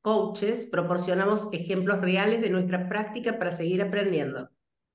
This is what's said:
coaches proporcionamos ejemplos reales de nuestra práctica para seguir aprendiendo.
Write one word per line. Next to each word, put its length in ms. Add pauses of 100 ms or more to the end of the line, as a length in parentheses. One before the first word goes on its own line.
coaches 680
proporcionamos 840
ejemplos 500
reales 400
de 80
nuestra 400
práctica 480
para 140
seguir 320
aprendiendo. 680 (460)